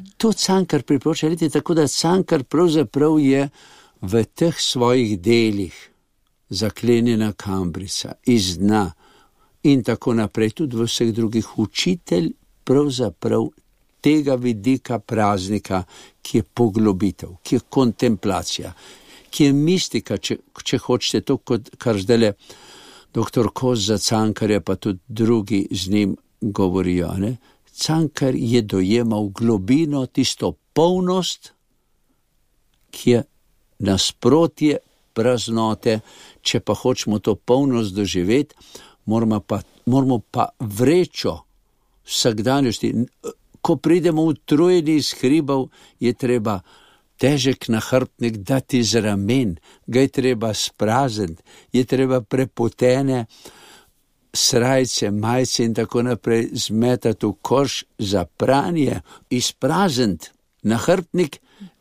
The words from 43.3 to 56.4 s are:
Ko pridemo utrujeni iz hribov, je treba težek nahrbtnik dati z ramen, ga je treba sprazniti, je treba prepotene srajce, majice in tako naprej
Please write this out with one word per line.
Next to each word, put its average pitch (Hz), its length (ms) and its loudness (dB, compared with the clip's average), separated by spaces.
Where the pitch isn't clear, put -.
Ko 165 140 2
pridemo 160 500 2
utrujeni 160 720 2
iz - 220 -2
hribov, 135 480 0
je 120 120 2
treba 113 480 -2
težek 131 480 0
nahrbtnik 117 720 -2
dati 131 400 -2
z 110 180 0
ramen, 104 560 0
ga 123 140 2
je 135 80 4
treba 120 460 -2
sprazniti, 107 880 -2
je 127 140 2
treba 127 340 0
prepotene 127 1080 0
srajce, 123 760 0
majice 117 540 0
in 113 100 0
tako 117 280 -2
naprej 117 500 0